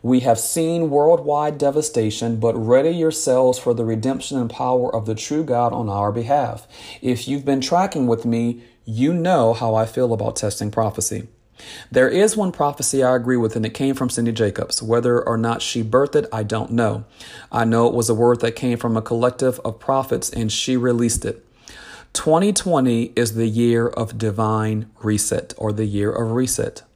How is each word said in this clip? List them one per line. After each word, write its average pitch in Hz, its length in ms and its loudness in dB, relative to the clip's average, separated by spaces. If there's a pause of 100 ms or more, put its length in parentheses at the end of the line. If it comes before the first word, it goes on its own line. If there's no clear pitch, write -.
"We 123 200 2
have 120 180 2
seen 165 500 0
worldwide 147 680 2
devastation, 120 800 0
but 113 180 0
ready 123 360 4
yourselves 135 680 2
for 120 140 0
the 117 120 0
redemption 131 520 -4
and 117 120 -2
power 127 460 0
of 110 100 -4
the 110 100 -2
true 151 280 -4
God 120 300 0
on 113 160 -4
our 101 220 -2
behalf." 120 560 -2 (340)
If 123 260 -2
you've 139 180 -4
been 135 160 2
tracking 170 460 0
with 117 180 0
me, 117 380 -2 (220)
you 123 280 0
know 160 400 2
how 113 220 0
I 110 100 2
feel 120 280 0
about 110 220 -2
testing 107 360 -4
prophecy. - 560 -2 (640)
There 127 200 4
is 214 260 2
one 196 160 0
prophecy 143 500 0
I 127 140 4
agree 123 220 0
with, 113 180 0
and 113 100 -2
it 110 80 -6
came 135 220 -2
from 127 140 -2
Cindy 117 240 -2
Jacobs. 104 500 -2
Whether 120 420 2
or 117 120 0
not 117 240 -2
she - 220 -4
birthed 127 320 2
it, 147 160 2
I 113 120 -4
don't 107 280 -4
know. 110 340 0 (460)
I 117 120 0
know 117 240 4
it - 60 2
was 117 160 0
a 117 40 4
word 120 280 4
that 117 160 -2
came 123 200 -2
from 113 200 -2
a 110 40 0
collective 123 600 0
of 110 160 -6
prophets, 135 500 -2
and 110 220 -2
she - 240 -2
released 120 480 0
it. - 200 -8 (680)
Twenty 175 420 2
twenty 127 600 0
is 113 200 0
the 113 120 0
year 117 400 2
of 113 300 -4
divine 110 720 -2 (140)
reset, - 560 -2
or 107 140 -4
the 107 140 -2
year 101 260 -2
of 113 220 -2
reset. - 500 -2 (120)